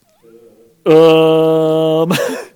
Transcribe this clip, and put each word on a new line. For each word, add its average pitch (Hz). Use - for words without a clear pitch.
Um, 160